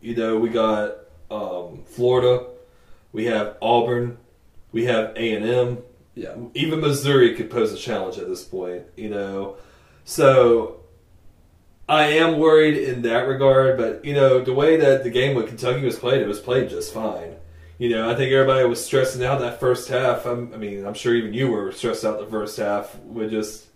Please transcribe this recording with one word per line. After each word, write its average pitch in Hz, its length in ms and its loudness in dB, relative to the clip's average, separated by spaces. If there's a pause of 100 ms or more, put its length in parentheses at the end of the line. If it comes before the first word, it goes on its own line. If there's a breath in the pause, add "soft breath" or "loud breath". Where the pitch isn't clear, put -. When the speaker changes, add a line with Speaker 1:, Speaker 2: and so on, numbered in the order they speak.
Speaker 1:
You 117 140 -10
know, 113 240 -2
we 113 120 0
got, 110 420 -2 (380)
um, - 540 -10
Florida, 123 600 2 (680 soft breath)
we 110 120 -6
have 107 360 -4
Auburn, 120 580 0 (540)
we 113 120 -2
have 110 320 -2
A 113 180 -2
and 104 100 -6
M. 120 340 0 (360)
Speaker 2:
Yeah. - 200 -14 (200)
Speaker 1:
Even 156 260 -2
Missouri 135 540 4
could - 160 -8
pose 110 220 0
a 98 40 -12
challenge 104 420 -8
at 90 100 -10
this 90 160 -8
point, 90 400 -10 (120)
you 107 140 -10
know. 98 460 -8 (480 soft breath)
So 123 760 4 (1080)
I 151 160 4
am 156 340 2
worried 156 380 6
in 127 260 -4
that 120 260 0
regard, 131 480 4
but, 113 280 -4
you 147 100 -4
know, 135 260 6
the 127 140 -2
way 156 220 4
that 135 280 4
the 120 60 -2
game 127 240 0
with 113 140 -2
Kentucky 127 360 -4
was 120 140 -2
played, 123 240 0
it 101 60 -4
was 104 120 -6
played 127 300 0
just 107 240 -10
fine. 110 400 -8 (440 soft breath)
You 120 120 -2
know, 113 200 -2
I 120 40 0
think 131 180 0
everybody 135 340 4
was 117 180 -2
stressing 123 400 0
out 135 160 -2
that 120 200 -6
first 123 280 0
half. 123 360 -2
I'm, 120 300 -8
I - 20 -14
mean, 101 300 -10
I'm 104 80 -8
sure 120 200 0
even 110 200 -2
you 127 160 0
were 101 220 -4
stressed - 320 -6
out 104 160 -2
the 104 60 -10
first 107 300 -8
half - 440 -4
with 110 300 -8
just 107 340 -6 (120)